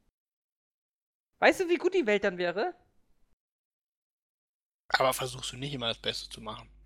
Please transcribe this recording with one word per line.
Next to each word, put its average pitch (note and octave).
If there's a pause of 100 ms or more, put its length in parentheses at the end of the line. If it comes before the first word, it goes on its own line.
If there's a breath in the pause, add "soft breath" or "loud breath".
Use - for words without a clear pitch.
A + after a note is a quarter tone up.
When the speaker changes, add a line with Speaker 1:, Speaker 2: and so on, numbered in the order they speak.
(1400)
Speaker 1:
Weißt B3+
du, E4+
wie F4
gut F4
die F4
Welt G#3
dann F#3
wäre? F3+ (2250)
Speaker 2:
Aber C3
versuchst B2+
du B2
nicht C#3
immer A#2+
das A2+
Beste -
zu -
machen? - (160)